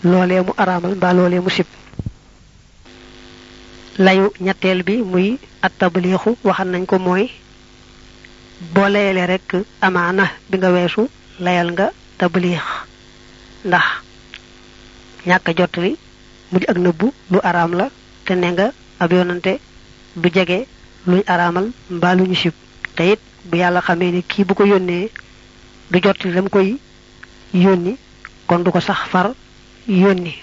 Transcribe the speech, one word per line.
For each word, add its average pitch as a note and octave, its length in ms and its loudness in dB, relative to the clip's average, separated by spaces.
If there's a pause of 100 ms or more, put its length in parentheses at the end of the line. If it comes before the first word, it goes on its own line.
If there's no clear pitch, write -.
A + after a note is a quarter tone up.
loolee F#3 380 4
mu F#3 160 -2
araamal F#3 380 -2
mbaa F3+ 180 0
loolee F3+ 260 2
mu F3+ 100 -2
sib. - 160 -2 (2250)
Layu F#3+ 320 4 (100)
ñetteel F#3 420 -2
bi G3+ 200 -2
muy F#3+ 360 0 (240)
at F#3 160 0
tabliixu, F#3 680 0
waxal F#3+ 260 0
nañ F3+ 160 -4
ko F#3+ 120 2
mooy F#3 320 0 (1400)
boo G3 140 2
layalee G3+ 380 0
rek F#3 300 -4 (240)
amaana F#3 440 0 (260)
bi F#3+ 80 -2
nga F#3 120 2
weesu, F3+ 380 0 (320)
layal F3 320 0
nga F#3+ 180 -2 (280)
tabliix. F3 440 -2 (1000)
Ndax F3 200 0 (1400)
ñàkk F3+ 220 2
a E3+ 80 0
jottali F3+ 400 -2 (560)
mu F3+ 80 2
di F#3 60 -4
ak F#3 120 0
nëbbu F3+ 340 0 (180)
lu F3+ 120 2
araam F3 320 0
la, G3+ 160 -2 (340)
te F#3+ 100 -2
ne F3+ 180 0
nga G3 200 0 (280)
ab F3 120 0
yonante F3+ 460 0 (580)
du F3 180 0
jege F#3 320 0 (400)
luñ F3+ 200 4
araamal F3 440 0 (200)
mbaa F3+ 240 0
lu F#3 120 4
ñu F#3 80 -2
sib. E3+ 180 -2 (420)
Te - 80 -4 (100)
it G#3+ 80 0 (240)
bu E3+ 120 -4
Yàlla F3+ 240 2
xamee F3+ 320 0
ni F3+ 100 -2
kii - 220 -2
bu F#3+ 100 0
ko G#3 100 2
yónnee F#3 460 0 (800)
du F#3 120 2
jottali F#3+ 320 -2
lam F#3+ 140 -2
koy G3 300 0 (760)
yónni, F#3 440 2 (500)
kon F3 160 2
du F3+ 80 0
ko F3 100 2
sax - 300 -4
far F#3+ 220 0 (560)
yónni. F#3 540 2